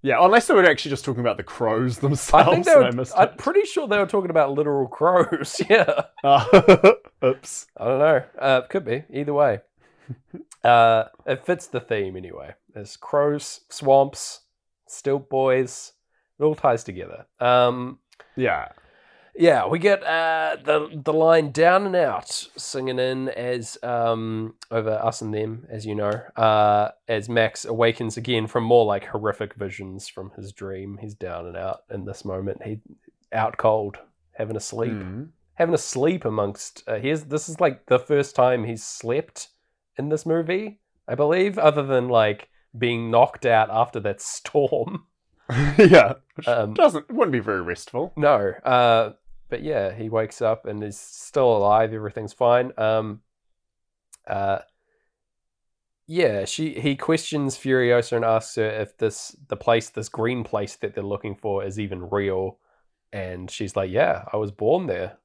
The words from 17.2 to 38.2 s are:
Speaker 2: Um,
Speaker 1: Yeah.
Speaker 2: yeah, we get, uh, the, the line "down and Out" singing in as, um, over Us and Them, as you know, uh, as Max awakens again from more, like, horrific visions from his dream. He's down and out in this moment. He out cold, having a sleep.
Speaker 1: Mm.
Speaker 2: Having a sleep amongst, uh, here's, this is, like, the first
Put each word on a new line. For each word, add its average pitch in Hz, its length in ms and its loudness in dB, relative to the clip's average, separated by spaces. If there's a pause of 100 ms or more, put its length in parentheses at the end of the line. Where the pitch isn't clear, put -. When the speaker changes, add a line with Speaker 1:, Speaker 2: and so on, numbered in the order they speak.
Speaker 2:
Um, 123 580 2 (380)
Speaker 1:
Yeah. 92 320 -2 (680)
Speaker 2:
yeah, 143 300 4
we 156 140 -2
get, 196 240 2
uh, 160 600 -2
the, 151 400 -2
the 156 100 -2
line 160 380 4
"down 180 360 4
and 185 80 -4
Out" 131 320 0 (300)
singing 131 420 -6
in 131 300 -2
as, 123 520 -8
um, 113 720 -4 (160)
over 110 220 -2
Us 110 320 -2
and 107 100 -6
Them, 110 340 -6
as 110 160 -12
you 107 120 -8
know, 104 160 -2 (240)
uh, 107 560 4 (160)
as 110 200 -4
Max 113 380 0
awakens 117 500 -2
again 117 300 -2
from 113 180 -2
more, 117 220 6
like, 101 200 -4
horrific 104 500 -6
visions 95 540 -12
from 95 260 -16
his 101 160 -16
dream. 98 500 -14
He's 107 140 -14
down 87 320 -12
and 87 100 -14
out 95 320 -10
in 101 160 -12
this 98 180 -14
moment. 95 380 -8
He 107 200 -12 (520)
out 110 240 -4
cold, 107 400 -2 (360)
having 110 240 -8
a - 40 -6
sleep. 113 320 -6
Speaker 1:
Mm. 104 360 -12 (260)
Speaker 2:
Having 165 180 0
a 151 60 0
sleep 160 440 -4
amongst, 104 640 -6
uh, 110 120 -6
here's, 151 240 -4
this 151 260 -8
is, 156 100 -14
like, 151 280 -2
the 127 100 2
first 139 380 -2